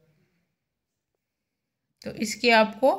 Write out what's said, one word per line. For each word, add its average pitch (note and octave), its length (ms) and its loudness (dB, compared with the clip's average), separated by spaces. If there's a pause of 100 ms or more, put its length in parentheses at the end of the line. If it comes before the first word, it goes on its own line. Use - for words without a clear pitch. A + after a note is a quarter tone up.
(2000)
तो - 140 -14
इसकी A#3 360 -4
आपको A3 480 2